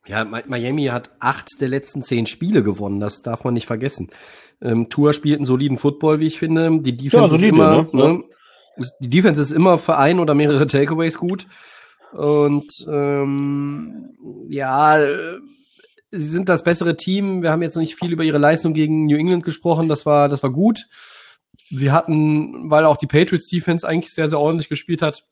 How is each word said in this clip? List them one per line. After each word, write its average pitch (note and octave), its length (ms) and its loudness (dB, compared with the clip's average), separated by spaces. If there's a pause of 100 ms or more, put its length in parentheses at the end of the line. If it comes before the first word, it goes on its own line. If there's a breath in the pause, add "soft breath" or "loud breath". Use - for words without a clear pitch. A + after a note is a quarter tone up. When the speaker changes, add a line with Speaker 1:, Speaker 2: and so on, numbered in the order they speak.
Speaker 1:
Ja, G#2+ 180 -4
Mi-, A2+ 220 -12
Miami C3 400 -4
hat A#2+ 320 -6
acht - 420 -6
der C3+ 80 -2
letzten C3+ 340 -6
zehn A#2 240 -2
Spiele E3+ 360 0
gewonnen. G2+ 380 -4
Das G#2 220 -6
darf A#2 220 -8
man B2+ 80 -2
nicht A#2 140 -4
vergessen. A#2 420 -8 (540 loud breath)
Ähm, A#2 260 -2
Tua D3 240 2
spielt D3 260 0
einen C#3+ 60 -4
soliden C3 320 0
Football, D3+ 440 0
wie D#3+ 60 0
ich D#3 120 -4
finde. D#3+ 420 2
Die B2+ 160 -2
Defense C#3 280 4
Speaker 2:
Ja, F3+ 40 6
solide, E3 200 4
Speaker 1:
ist G3 40 6
immer, D#3 300 6
Speaker 2:
ne? D#3+ 100 -4
Ja. C#3 200 6
Speaker 1:
ne? F3+ 120 -4 (760 soft breath)
Die B2+ 100 -8
Defense D#3+ 320 4
ist C#3 100 -2
immer E3+ 240 4
für D#3+ 220 0
ein D#3+ 220 4
oder D3+ 140 2
mehrere D3 320 2
Takeaways D#3+ 520 0
gut. F3+ 280 -6 (680 loud breath)
Und, D3 580 0 (180)
ähm, C#3+ 1200 -4 (380)
ja, C#3+ 500 2
äh, D#3 400 -2 (720 soft breath)
sie D3+ 180 -8
sind F3+ 200 -4
das F3 160 2
bessere E3+ 320 0
Team. F#3+ 460 -2
Wir E3 80 0
haben E3 120 0
jetzt E3 140 -6
nicht D#3+ 200 -4
viel E3+ 160 -4
über D#3+ 120 -2
ihre D#3 140 0
Leistung D#3+ 340 2
gegen D#3 340 0
New D3 100 4
England E3+ 280 0
gesprochen. E3 440 -2
Das D3+ 180 -2
war, D3 220 4
das C#3 140 -4
war C3+ 80 -2
gut. G3+ 360 0 (840 loud breath)
Sie C3+ 220 0
hatten, D3+ 800 0
weil D3+ 160 6
auch D3 100 4
die C#3+ 100 -6
Patriots D#3+ 420 0
Defense E3+ 380 -4
eigentlich E3 260 -4
sehr, D#3 160 -2
sehr D#3 120 -2
ordentlich D#3+ 280 -2
gespielt D#3 340 -6
hat D3+ 300 -4